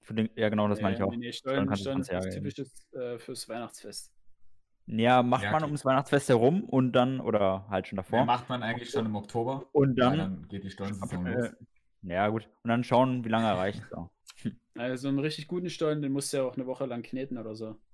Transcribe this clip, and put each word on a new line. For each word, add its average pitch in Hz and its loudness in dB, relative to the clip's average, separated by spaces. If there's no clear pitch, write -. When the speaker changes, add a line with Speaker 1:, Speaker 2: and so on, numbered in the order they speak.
Speaker 1:
Frühling, 110 -2
ja, 107 2
genau, 107 2
das 104 0
meine 95 2
Speaker 2:
Ja, - -8
Speaker 1:
ich 98 0
auch. 95 0
Speaker 2:
nee, - -6
nee, 120 -8
Speaker 1:
Stollen 131 -4
Speaker 2:
Stollen, - 2
Speaker 1:
kannst - 0
du 135 -4
das - -4
Speaker 2:
Stollen 135 -2
Speaker 1:
ganze - -4
Speaker 2:
ist - -4
Speaker 1:
Jahr 90 -2
Speaker 2:
was 95 -6
Speaker 1:
geben. - -6
Speaker 2:
Typisches, - -12
äh, 123 -8
fürs - -12
Weihnachtsfest. 113 -12
Speaker 1:
Ja, 120 6
macht 123 2
Speaker 3:
Ja, 101 -2
Speaker 1:
man 156 2
Speaker 3:
klar. 156 -2
Speaker 1:
ums 147 -4
Weihnachtsfest 139 2
herum 135 6
und 127 2
dann, 127 4
oder 101 2
halt 95 -2
schon 101 -6
davor. 104 0
Speaker 3:
Ja, 127 4
macht 120 0
man 123 -4
eigentlich 117 -4
schon 117 -2
im 107 -2
Oktober, 120 -4
Speaker 1:
Und 139 6
Speaker 3:
weil 127 6
Speaker 1:
dann - 2
Speaker 3:
dann - -4
geht 98 -8
die 95 -8
Stollensaison 98 -6
Speaker 1:
Äh, 90 -2
Speaker 3:
los. 120 -2
Speaker 1:
ja, 92 0
gut. 110 -4
Und 117 -6
dann 120 2
schauen, 127 2
wie 113 -4
lange 113 2
er 101 2
reicht, 98 -2
so. 85 -12
Speaker 2:
<laughs> - -10
Also 127 -4
einen 139 0
richtig 151 -4
guten 180 -4
Stollen, 151 -2
den 135 -2
musst 139 -2
du 143 -2
ja 135 2
auch 127 -4
eine 127 -6
Woche 131 -4
lang 120 -6
kneten 127 -6
oder 110 -8
so. 110 -10